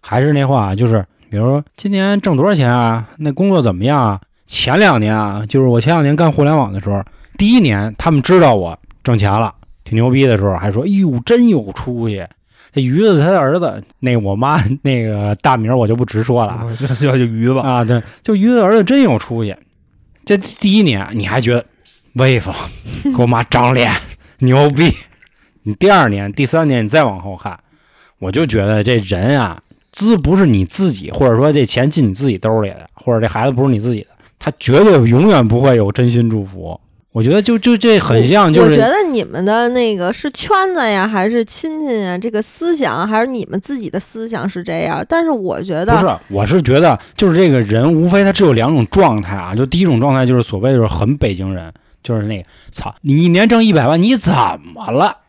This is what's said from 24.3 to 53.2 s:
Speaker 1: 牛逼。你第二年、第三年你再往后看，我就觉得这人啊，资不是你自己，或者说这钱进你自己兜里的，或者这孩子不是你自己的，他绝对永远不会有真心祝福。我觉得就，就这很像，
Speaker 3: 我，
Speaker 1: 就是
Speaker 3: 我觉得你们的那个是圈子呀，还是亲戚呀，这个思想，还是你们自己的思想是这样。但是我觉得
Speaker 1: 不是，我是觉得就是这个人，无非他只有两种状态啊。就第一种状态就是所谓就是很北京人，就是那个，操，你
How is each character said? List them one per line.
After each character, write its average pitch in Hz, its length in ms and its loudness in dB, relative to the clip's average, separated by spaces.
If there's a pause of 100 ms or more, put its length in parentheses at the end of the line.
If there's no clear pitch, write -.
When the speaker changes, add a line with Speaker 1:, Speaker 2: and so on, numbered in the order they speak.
Speaker 1:
牛 131 300 4
逼。 143 240 2 (680)
你 107 120 -6
第 185 140 2
二 170 200 4
年、 101 240 -4
第 139 120 -2
三 160 220 0
年 123 160 2
你 104 60 -4
再 151 160 4
往 95 160 -4
后 92 160 -12
看， - 200 -12 (600)
我 92 100 -6
就 139 160 0
觉 107 200 0
得 107 180 0
这 120 140 2
人 101 420 0
啊， 90 180 -4 (340)
资 214 260 0
不 151 180 0
是 196 100 4
你 104 200 2
自 185 260 -2
己， 95 200 -10
或 139 160 0
者 117 80 4
说 143 160 2
这 143 140 2
钱 131 240 -2
进 143 200 0
你 95 40 -4
自 135 160 -2
己 101 80 -2
兜 110 240 -2
里 98 80 -4
的， - 240 -18
或 - 200 -4
者 110 60 0
这 113 80 -2
孩 113 180 -4
子 143 60 0
不 127 120 -2
是 139 60 2
你 117 100 0
自 120 140 -4
己 104 80 -6
的， - 60 -18 (320)
他 - 200 -6
绝 143 240 2
对 214 100 6 (140)
永 131 200 4
远 151 180 4
不 113 140 2
会 131 160 4
有 104 160 2
真 123 180 0
心 117 200 2
祝 107 160 -2
福。 87 340 -14 (340)
我 113 80 -2
觉 113 80 2
得 196 120 2
就， 226 180 0
就 240 160 2
这 214 240 2
很 117 260 2
像， 196 200 4
Speaker 3:
我， 160 60 2
Speaker 1:
就 156 120 4
是 156 60 6
Speaker 3:
我 151 40 4
觉 143 80 4
得 262 120 2 (180)
你 233 100 -2
们 170 220 -8
的 226 260 0
那 240 280 -2
个 180 160 -4
是 - 180 -8
圈 - 180 -10 (240)
子 262 160 -2
呀， 196 160 0
还 208 240 -2
是 233 140 0
亲 311 380 -10
戚 302 200 -4
呀， 180 160 -6
这 226 140 -6
个 214 100 -2
思 339 320 -4
想， 190 320 -2
还 214 140 -2
是 240 80 0
你 247 240 -6
们 196 80 -4
自 277 180 -10
己 214 120 -10
的 180 100 -6
思 226 300 -12
想 180 180 -6
是 180 160 -8
这 165 200 -6
样。 165 260 -6
但 330 120 0
是 330 80 -2
我 214 320 -4
觉 175 220 -6
得 226 100 0
Speaker 1:
不 220 60 2
是， 160 180 0 (120)
我 101 160 -2
是 165 160 2
觉 131 180 2
得 156 180 4 (200)
就 202 120 2
是 160 60 2
这 180 140 4
个 131 100 2
人， 113 340 0
无 165 140 0
非 196 160 2
他 196 80 2
只 190 140 2
有 143 80 4
两 117 160 0
种 139 180 0
状 143 340 2
态 92 140 -8
啊。 90 180 -10
就 123 120 0
第 139 120 -4
一 180 60 2
种 147 160 2
状 135 160 2
态 131 100 0
就 123 80 2
是 123 80 2
所 110 180 -4
谓 127 140 0
就 127 60 4
是 113 80 2
很 107 300 -2
北 107 180 -2
京 95 180 -6
人， 85 160 -12 (320)
就 117 160 -4
是 104 100 -4
那 104 140 -8
个， - 60 -20 (240)
操， - 300 -12
你 147 200 0